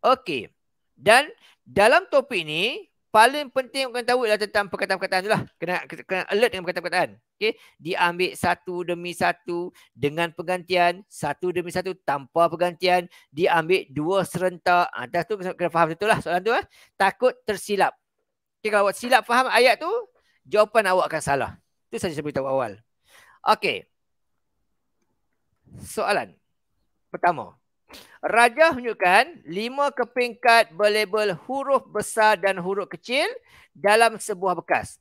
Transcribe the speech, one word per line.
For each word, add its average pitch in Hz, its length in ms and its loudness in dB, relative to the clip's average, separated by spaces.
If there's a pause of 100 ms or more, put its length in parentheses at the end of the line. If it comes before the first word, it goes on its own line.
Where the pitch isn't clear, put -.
Okey. 160 400 0 (480)
Dan 226 320 4 (400)
dalam 233 400 4
topik 247 400 -2
ni, 214 400 -4 (240)
paling 262 400 4
penting 262 400 -4
kena 233 160 -6
tahu 247 160 0
ialah 214 160 2
tentang 208 320 -2
perkataan-perkataan 190 560 -4
tu 214 80 -2
lah. - 80 -2 (160)
Kena, 170 260 -6
kena 175 460 -8
alert 220 240 2
dengan 185 100 -8
perkataan-perkataan. 175 460 -2 (260)
Okey, 214 160 -4 (240)
diambil 175 640 -4
satu 180 360 -4 (120)
demi 175 260 -8
satu 175 600 -4 (160)
dengan 151 400 -4
pergantian, 180 800 -2
satu - 400 -6
demi 175 240 -6
satu 180 180 -6 (140)
tanpa 143 400 0
pergantian, 175 640 0 (240)
diambil 165 560 2
dua 160 320 -2
serentak. 175 720 0
Ah, 123 160 -10
dah 175 160 -2
tu 220 100 -6
kena 180 320 -6
faham 165 240 2
betul 208 160 -4
lah 214 140 2
soalan 170 180 -2
tu, 220 140 -2
eh. 320 100 -2 (300)
Takut 196 480 0
tersilap. 196 500 -2 (680)
Okey, 214 80 -4
kalau 202 180 2
awak 190 80 -2
silap 240 300 0
faham 254 260 2
ayat 240 240 4
tu, 330 140 -6 (580)
jawapan 208 460 2
awak 160 180 0
akan 156 100 -4
salah. 135 300 -2 (380)
Itu 226 100 -8
saja 170 160 -4
saya 147 80 -8
beritahu 139 240 -4
awal. 117 320 -4 (640)
Okey. 160 400 0 (2000)
Soalan 160 500 -4 (800)
pertama. 147 460 -2 (680)
Rajah 240 500 4
menunjukkan 240 720 0
lima 247 480 -4
kepingkat 233 800 2
berlabel 208 720 0
huruf 269 400 -2
besar 214 480 2
dan 190 240 -2
huruf 190 320 -6
kecil 262 380 -2 (420)
dalam 214 480 2
sebuah 185 400 -4
bekas. 131 420 -4